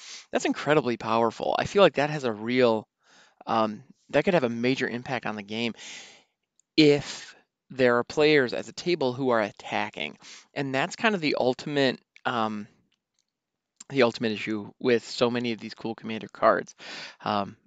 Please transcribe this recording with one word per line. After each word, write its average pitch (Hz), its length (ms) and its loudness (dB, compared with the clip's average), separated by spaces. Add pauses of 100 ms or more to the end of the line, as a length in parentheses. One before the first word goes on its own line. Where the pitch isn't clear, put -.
(300)
That's - 140 -2
incredibly 139 520 0
powerful. 113 640 0
I 135 60 0
feel 196 180 2
like 175 120 6
that 143 160 0
has 151 140 -6
a 117 80 0
real, 113 560 2 (580)
um, 110 380 0 (260)
that 143 140 4
could 147 100 2
have 127 100 4
a 117 60 0
major 120 380 -2
impact 120 380 -6
on 107 100 -6
the 104 60 -10
game 110 320 -4 (1000)
if 147 580 4 (360)
there 123 280 4
are 117 60 0
players 151 480 4
at 87 140 -8
the 113 60 -18
table 156 400 -2
who 127 180 -2
are 117 120 4
attacking. 104 760 -6 (360)
And 135 200 -6
that's 147 220 -2
kind 220 180 0
of 180 60 -4
the 147 180 0
ultimate, 135 640 0 (240)
um, 110 420 -4 (1200)
the 139 140 4
ultimate 117 280 0
issue 107 460 -6
with 120 260 2
so - 260 -2
many 120 220 -2
of 107 80 -6
these 110 140 -14
cool 113 200 -8
commander 110 380 -10
cards. 101 420 0 (500)
Um, 104 320 -4 (100)